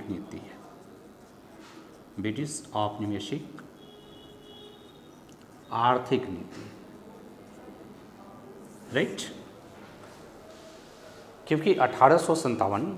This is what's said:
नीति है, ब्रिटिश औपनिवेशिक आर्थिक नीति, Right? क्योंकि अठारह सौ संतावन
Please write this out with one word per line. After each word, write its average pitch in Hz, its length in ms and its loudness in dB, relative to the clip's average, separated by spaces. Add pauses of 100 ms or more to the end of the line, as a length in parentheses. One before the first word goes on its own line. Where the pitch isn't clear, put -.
नीति - 280 -6
है, - 200 -14 (1600)
ब्रिटिश 110 440 -4 (120)
औपनिवेशिक 104 840 -2 (2000)
आर्थिक 123 540 4
नीति, - 380 -8 (2250)
Right? - 280 2 (2250)
क्योंकि 156 280 6
अठारह 135 420 10
सौ 165 180 4
संतावन 107 500 4 (120)